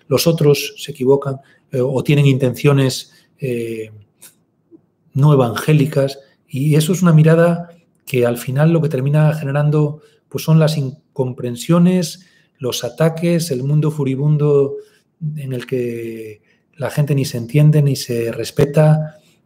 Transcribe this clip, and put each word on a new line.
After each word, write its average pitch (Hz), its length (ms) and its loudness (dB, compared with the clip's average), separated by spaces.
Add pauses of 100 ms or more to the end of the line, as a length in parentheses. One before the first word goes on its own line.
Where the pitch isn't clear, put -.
los 127 180 0
otros 147 520 2
se - 140 -14
equivocan, 135 480 0 (320)
eh, 131 80 -2
o 131 220 -2
tienen 143 240 2
intenciones, 135 840 0 (260)
eh, 113 520 -8 (1200)
no 143 180 4
evangélicas, 135 840 0 (300)
y 143 280 0
eso 160 160 0
es 175 100 -4
una 170 100 4
mirada 165 580 4 (360)
que 123 180 0
al 120 140 0
final 143 340 0
lo 165 80 2
que 147 80 -2
termina 147 460 0
generando, 147 640 -2 (280)
pues, - 160 -8
son 160 140 4
las 156 180 2
incomprensiones, 143 1500 -2 (320)
los 123 260 -6
ataques, 165 640 -2
el - 140 -4
mundo 151 260 0
furibundo 143 880 0 (600)
en 131 160 -10
el 123 140 -8
que 117 760 -8 (340)
la 120 140 -6
gente 147 240 -2
ni 135 100 0
se 123 140 -6
entiende, 151 440 4
ni 139 140 0
se 117 340 -6
respeta, 156 880 0 (280)